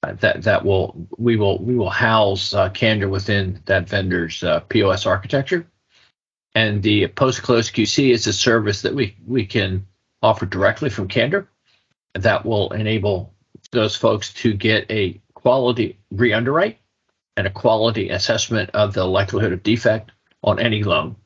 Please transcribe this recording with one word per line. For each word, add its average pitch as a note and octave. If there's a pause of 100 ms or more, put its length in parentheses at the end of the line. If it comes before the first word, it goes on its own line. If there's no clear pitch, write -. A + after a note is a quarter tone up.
Uh, -
that, -
that G2+
will, F2+ (100)
we A#2
will, G2
we B2
will G#2
house, G#2
uh, F#2+
Candor G#2
within F#2+
that F#2
vendor's, F#2
uh, E2 (100)
P G#2+
O G2
S F#2
architecture. C#3 (920)
And G#2+
the G#2
post-close B2
Q A2
C C3+
is A#2
a A#2
service G#2+
that -
we, A#2 (140)
we A#2
can G2 (340)
offer A2
directly G2+
from G2+
Candor C#3+ (680)
that G2
will G#2+
enable G#2 (380)
those G#2+
folks G#2+
to A2
get G#2+
a G2+ (140)
quality B2 (140)
re-underwrite A#2+ (560)
and F#2+
a G2
quality A2
assessment G#2
of G#2
the F#2+
likelihood G2+
of F#2
defect A2 (320)
on G#2
any G#2+
loan. G2+ (120)